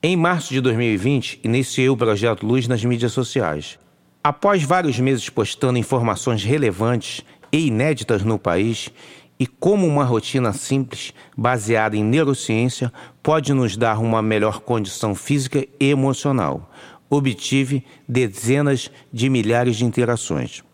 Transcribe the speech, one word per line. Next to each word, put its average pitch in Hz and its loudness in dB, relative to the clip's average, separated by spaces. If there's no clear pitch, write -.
Em 175 2
março 170 0
de 131 0
dois 123 2
mil 117 0
e 104 0
vinte, 120 -2
iniciei 127 0
o 135 2
Projeto 110 0
Luz 117 0
nas 117 -2
mídias 120 0
sociais. 95 -2
Após 185 2
vários 151 0
meses 131 0
postando 123 -2
informações 113 0
relevantes 113 0
e 160 2
inéditas 120 0
no 110 0
país, 98 -2
e 131 0
como 190 2
uma 143 2
rotina 123 0
simples, - -4
baseada 110 0
em 107 2
neurociência, 127 0
pode 147 2
nos 123 0
dar 113 0
uma 113 0
melhor 107 0
condição 107 -4
física 135 -2
e 139 2
emocional, 131 0
obtive 135 0
dezenas 127 0
de 120 0
milhares 120 2
de 117 0
interações. 113 -2